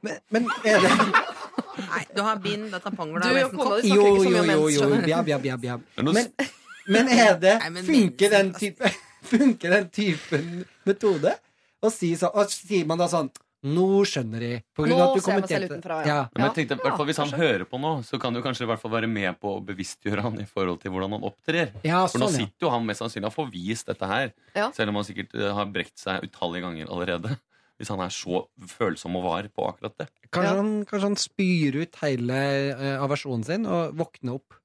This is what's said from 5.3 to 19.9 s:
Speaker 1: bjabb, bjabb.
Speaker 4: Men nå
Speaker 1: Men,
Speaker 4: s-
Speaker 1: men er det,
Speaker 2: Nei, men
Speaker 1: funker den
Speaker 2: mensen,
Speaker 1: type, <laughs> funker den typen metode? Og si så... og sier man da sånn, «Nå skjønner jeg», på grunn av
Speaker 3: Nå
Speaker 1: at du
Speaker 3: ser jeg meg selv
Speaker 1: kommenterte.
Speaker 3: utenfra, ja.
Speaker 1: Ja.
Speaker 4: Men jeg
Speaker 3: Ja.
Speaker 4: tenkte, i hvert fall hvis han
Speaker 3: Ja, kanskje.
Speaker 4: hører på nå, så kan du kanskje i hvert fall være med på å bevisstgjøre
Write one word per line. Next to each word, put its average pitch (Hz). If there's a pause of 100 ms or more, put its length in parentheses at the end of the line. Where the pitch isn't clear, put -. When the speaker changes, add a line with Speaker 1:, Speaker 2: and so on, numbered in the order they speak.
Speaker 1:
bjabb, 131
bjabb. 123 (160)
Speaker 4:
Men 110
nå 156
Speaker 1:
Men, 226
Speaker 4:
s- - (360)
Speaker 1:
men 220
er 233
det, 185
Speaker 2:
Nei, 165
men 170
Speaker 1:
funker 202
den 196
Speaker 2:
mensen, 190
Speaker 1:
type, 202 (180)
<laughs> -
funker 226
den 190
typen 170 (220)
metode? 196 (500)
Og 220
si 175
så... -
og 202
sier 180
man 165
da 175
sånn, 156 (340)
«Nå 160 (200)
skjønner 113
jeg», 120 (140)
på 151
grunn 147
av -
Speaker 3:
Nå 269
Speaker 1:
at 269
du 196
Speaker 3:
ser 190
jeg 202
meg 190
selv 180
Speaker 1:
kommenterte. 156
Speaker 3:
utenfra, 165
ja. 156
Speaker 1:
Ja. 147
Speaker 4:
Men -
jeg 135
Speaker 3:
Ja. -
Speaker 4:
tenkte, 143
i 123
hvert 135
fall 147
hvis 143
han 147
Speaker 3:
Ja, 143
kanskje. 156
Speaker 4:
hører 95
på 131
nå, 156 (120)
så 120
kan 117
du 120
kanskje 127
i 120
hvert 110
fall 113
være 113
med 101
på 104
å 98
bevisstgjøre 101